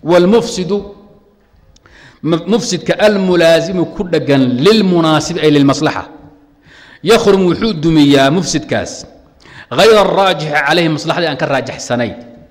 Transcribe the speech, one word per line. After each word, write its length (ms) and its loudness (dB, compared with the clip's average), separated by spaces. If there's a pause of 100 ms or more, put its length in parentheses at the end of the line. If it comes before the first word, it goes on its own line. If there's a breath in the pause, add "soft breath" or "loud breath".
Walmufsidu, 720 0 (1500 soft breath)
muf-, 240 -4
mufsidka 520 -2
almulaazimu 840 2 (100)
ku 80 -6
dheggan 380 0 (240)
lilmunaasibi 760 2
ay 120 2
lilmaslaxa. 520 0 (1000 loud breath)
Yakhrum 420 2
wuxuu 280 -2
dumiyaa 580 2
mufsidkaas 760 -6 (640 loud breath)
ghayra 320 4
arraajixi 520 -2
calayhi, 360 0
maslaxadii 400 -4
aan 80 -6
ka 80 -4
raajaxsanayn. 680 -4 (360)